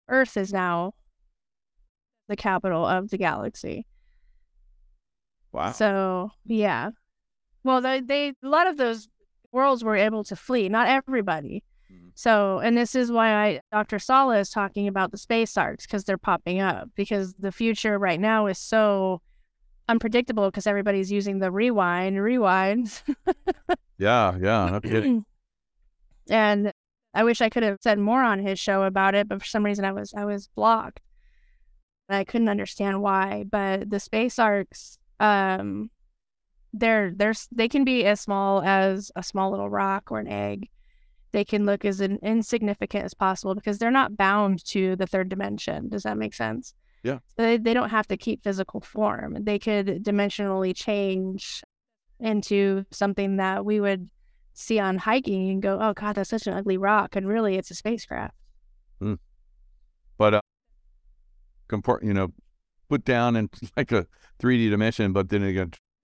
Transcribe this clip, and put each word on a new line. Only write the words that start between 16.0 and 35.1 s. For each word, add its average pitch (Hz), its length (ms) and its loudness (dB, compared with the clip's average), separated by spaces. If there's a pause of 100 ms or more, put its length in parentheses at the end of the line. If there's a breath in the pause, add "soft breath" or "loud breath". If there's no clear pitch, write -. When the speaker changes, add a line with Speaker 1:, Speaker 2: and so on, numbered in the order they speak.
Speaker 1:
they're 190 120 -2
popping 180 420 -2
up, 180 360 -2
because 196 400 -2
the 190 160 -6
future 214 480 0
right 180 200 2
now 214 280 2
is 185 100 -2
so 196 640 2 (680)
unpredictable, 226 600 2
'cause - 140 -6
everybody's 202 460 0
using 196 280 -2
the 190 120 0
rewind, 190 680 2
rewinds. 208 840 2 (240)
<laughs> - 500 -2 (220)
Speaker 2:
Yeah, 101 420 4
yeah, 98 300 2
no 104 100 0
kidding. 214 480 0
Speaker 1:
<clears throat> - 60 -20 (920)
And 208 420 2 (420)
I 220 120 4
wish 233 160 2
I 220 80 4
could 226 140 0
have 202 180 0
said 208 180 4
more 233 240 4
on 208 160 2
his 196 180 -2
show 196 260 2
about 190 300 2
it, 202 140 2
but 196 140 -4
for - 40 -12
some 208 200 0
reason 202 180 -2
I 196 80 -2
was, 202 240 -8
I 208 80 -6
was 202 320 -6
blocked. 220 460 2 (1080)
And 196 100 -2
I 196 60 0
couldn't 226 240 0
understand 196 540 -2
why, 196 480 0
but 196 400 -2
the 202 100 -2
space 233 400 -2
arcs, 202 580 0 (220)